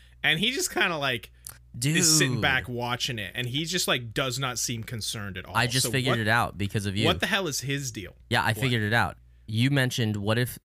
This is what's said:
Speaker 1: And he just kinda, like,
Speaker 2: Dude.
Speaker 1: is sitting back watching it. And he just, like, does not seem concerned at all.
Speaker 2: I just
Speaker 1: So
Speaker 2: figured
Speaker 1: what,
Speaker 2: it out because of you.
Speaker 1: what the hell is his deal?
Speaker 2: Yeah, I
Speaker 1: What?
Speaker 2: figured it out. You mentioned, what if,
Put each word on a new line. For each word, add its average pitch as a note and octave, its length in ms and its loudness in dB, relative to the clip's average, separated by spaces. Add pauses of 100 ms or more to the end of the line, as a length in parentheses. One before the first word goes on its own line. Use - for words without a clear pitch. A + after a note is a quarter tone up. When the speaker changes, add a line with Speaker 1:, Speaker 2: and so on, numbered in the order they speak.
(220)
Speaker 1:
And D3+ 160 2
he A3 140 0
just D4 220 -4
kinda, F3+ 240 2
like, C3+ 340 -2 (480)
Speaker 2:
Dude. C#3+ 160 2
Speaker 1:
is E3 220 4
sitting B2+ 240 2
back C3 260 0
watching A#2+ 520 -4
it. F#2+ 160 -8
And B2 120 -4
he C#3 160 -4
just, E3+ 240 -2
like, A#2+ 260 -2
does C3 240 -2
not B2+ 220 -4
seem A2+ 240 -4
concerned G2+ 540 -8
at F#2 80 -8
all. E2+ 100 -12
Speaker 2:
I A#2+ 120 4
just B2+ 180 2
Speaker 1:
So A#2+ 80 -2
Speaker 2:
figured B2+ 240 2
Speaker 1:
what, - 20 0
Speaker 2:
it G#2+ 80 0
out A2 300 2
because G2+ 280 -2
of G2 120 -2
you. A2 80 2
Speaker 1:
what E3+ 160 4
the F#3+ 60 0
hell G3 200 0
is - 140 -2
his C#3 280 -4
deal? G#2 280 -10 (120)
Speaker 2:
Yeah, A#2+ 140 4
I - 40 2
Speaker 1:
What? A2 100 2
Speaker 2:
figured A#2+ 260 2
it G#2 80 0
out. A2+ 240 4 (320)
You A#2 220 2
mentioned, B2+ 480 2
what G#2 200 0
if, B2 220 -2 (200)